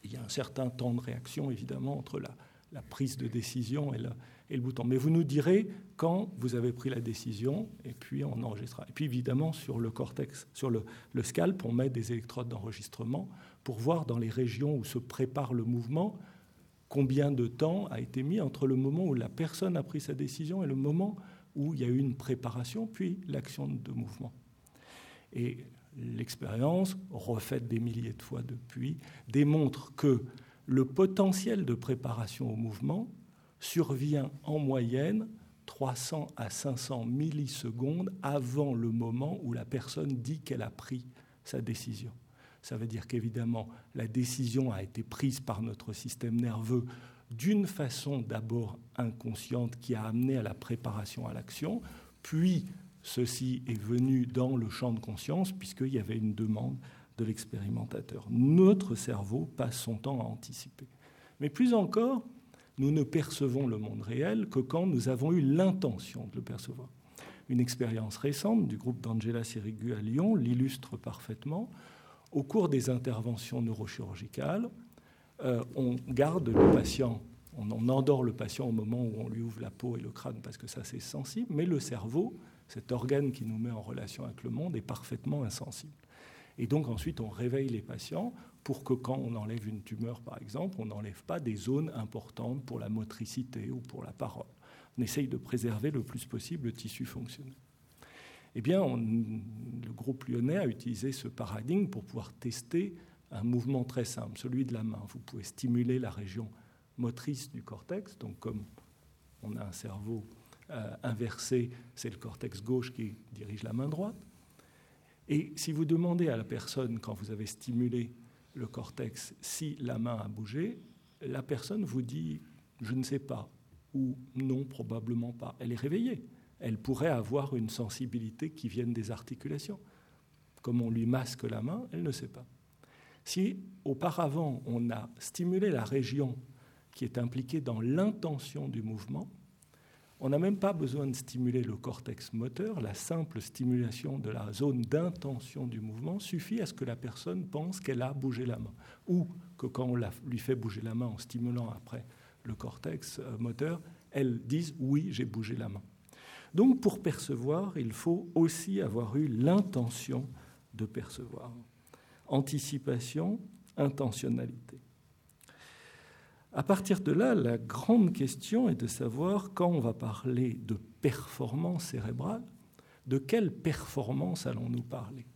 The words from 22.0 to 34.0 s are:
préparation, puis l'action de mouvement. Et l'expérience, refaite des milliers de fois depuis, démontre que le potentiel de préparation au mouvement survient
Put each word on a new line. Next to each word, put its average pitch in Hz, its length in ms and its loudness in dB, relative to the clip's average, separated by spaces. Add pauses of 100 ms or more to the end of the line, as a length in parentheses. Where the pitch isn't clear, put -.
préparation, 127 720 -2
puis 190 400 -2
l'action 139 400 -4
de 127 260 -4
mouvement. 113 420 -6 (1000)
Et 120 320 -2 (320)
l'expérience, 120 1000 0 (140)
refaite 120 580 -2
des 113 100 2
milliers 117 340 0
de - 100 -10
fois 120 200 -6
depuis, 123 560 -6 (300)
démontre 143 680 4
que 135 300 6 (420)
le 131 180 6
potentiel 190 800 4
de 123 100 2
préparation 117 800 -2
au 110 40 -2
mouvement 127 520 -2 (520)
survient 143 720 2 (120)